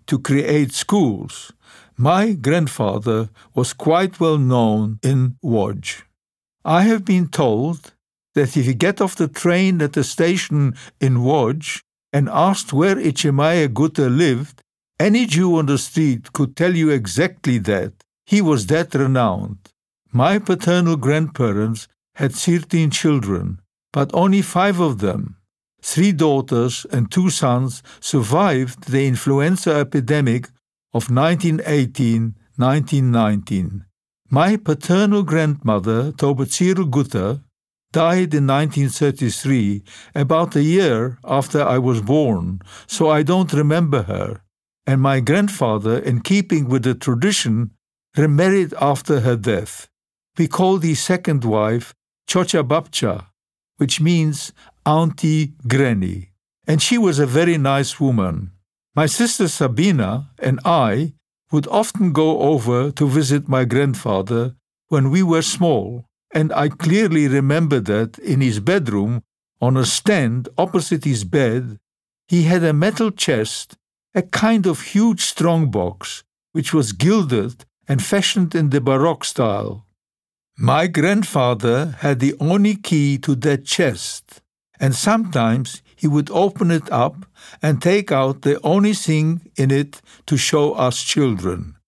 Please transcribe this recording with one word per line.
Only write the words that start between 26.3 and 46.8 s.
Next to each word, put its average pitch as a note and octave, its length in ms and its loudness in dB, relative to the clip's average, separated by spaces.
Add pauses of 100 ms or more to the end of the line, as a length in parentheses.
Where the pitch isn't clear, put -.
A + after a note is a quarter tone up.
and A#2+ 200 -2
two F#3 180 2
sons, B2+ 540 -2 (180)
survived C3 920 0
the C3+ 160 2
influenza C#3 680 0
epidemic C#3 760 0 (460)
of A#2 160 -4
nineteen D#3 560 2
eighteen, A#2 680 0 (220)
nineteen C3+ 540 0
nineteen. G2+ 760 -2 (460)
My F3 260 4
paternal G3+ 680 0
grandmother, C3+ 880 0
Tobecir C#3+ 640 0 (120)
Guter, B2+ 540 -2 (500)
died E3+ 400 2
in D3 140 2
nineteen C#3 420 0
thirty-three, B2 920 -2 (320)
about D#3 420 0
a C#3+ 60 2
year C#3+ 600 0
after C#3 400 -2
I B2+ 140 2
was B2 240 0
born, G2+ 640 0 (240)
so D#3+ 240 0
I D3+ 120 4
don't F3 300 0
remember D3 520 0
her. F#2+ 360 -6 (480)
And C3+ 120 2
my C3+ 180 2
grandfather, B2 800 0
in C3 220 -2
keeping F3 480 0
with B2+ 160 0